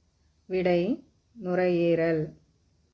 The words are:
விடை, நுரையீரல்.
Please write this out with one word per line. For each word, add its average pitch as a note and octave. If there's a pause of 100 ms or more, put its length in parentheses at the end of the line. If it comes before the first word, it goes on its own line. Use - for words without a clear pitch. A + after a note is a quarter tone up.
(460)
விடை, F#3 (380)
நுரையீரல். E3+ (600)